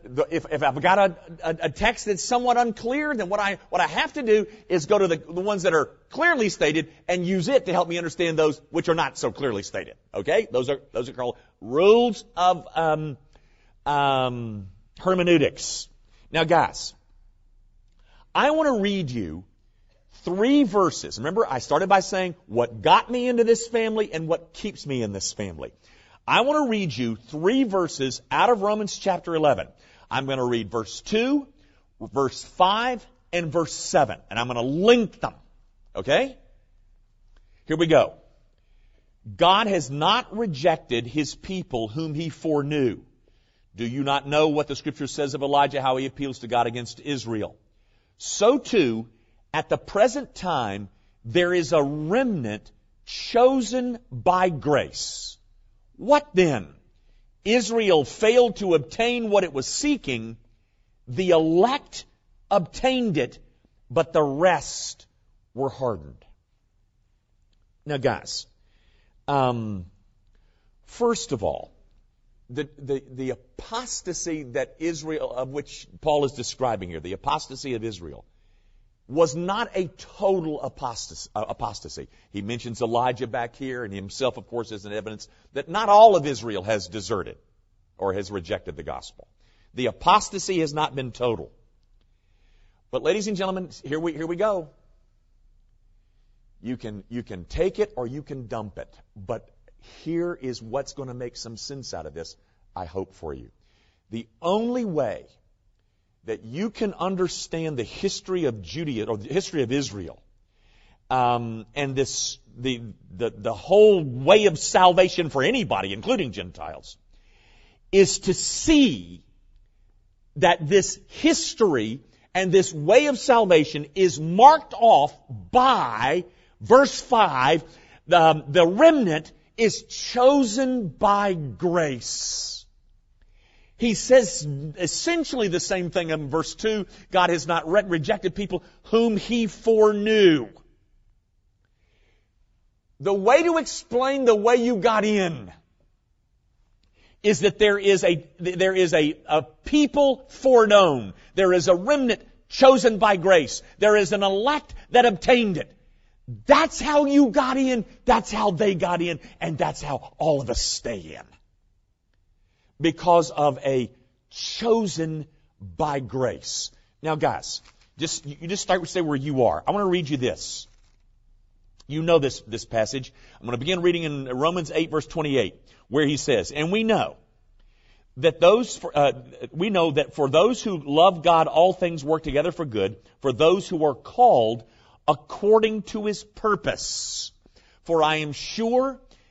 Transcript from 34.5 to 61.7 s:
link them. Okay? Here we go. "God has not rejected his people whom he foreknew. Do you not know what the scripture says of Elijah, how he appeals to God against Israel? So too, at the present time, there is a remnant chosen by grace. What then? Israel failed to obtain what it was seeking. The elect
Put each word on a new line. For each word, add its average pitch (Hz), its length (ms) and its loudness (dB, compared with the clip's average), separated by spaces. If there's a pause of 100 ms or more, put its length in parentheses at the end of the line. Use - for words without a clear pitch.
link 196 560 2
them. 120 160 -8 (600)
Okay? 170 400 -2 (1300)
Here 156 120 -2
we 170 80 2
go. 151 300 4 (1200)
"God 190 300 4
has 156 240 -2
not 185 440 -2
rejected 156 720 -2
his 139 300 -4
people 147 540 -8
whom 156 260 -8
he 160 140 -6
foreknew. 143 720 -2 (720)
Do 120 100 -6
you 131 180 -6
not 139 240 -2
know 151 200 2
what 147 200 -2
the 139 80 -8
scripture 147 300 -8
says 139 300 -4
of 139 80 -6
Elijah, 143 360 2
how 131 180 0
he 135 100 -4
appeals 135 320 -10
to 120 80 -14
God 117 180 0
against 120 340 -8
Israel? 113 560 -8 (600)
So 233 400 0
too, 117 500 -2 (460)
at 151 160 -6
the 151 80 0
present 233 560 -2
time, 110 560 -6 (340)
there 175 300 0
is 175 180 -2
a 156 120 4
remnant 151 880 -4 (340)
chosen 247 920 0 (120)
by 180 380 2
grace. 131 880 -4 (600)
What 285 360 2
then? 143 340 2 (800)
Israel 214 580 2
failed 233 540 2
to 190 160 0
obtain 226 560 -2
what 202 160 2
it 151 80 -8
was 135 120 -6
seeking. 120 720 -4 (720)
The 175 220 -2
elect 175 720 2 (480)